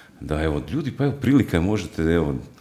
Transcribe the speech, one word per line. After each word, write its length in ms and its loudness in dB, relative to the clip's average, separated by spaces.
da 220 -4
evo, 280 -2
ljudi, 220 -4
pa 120 -2
evo, 80 0
prilika 440 2
je, 40 2
možete, 420 -2
evo, 320 2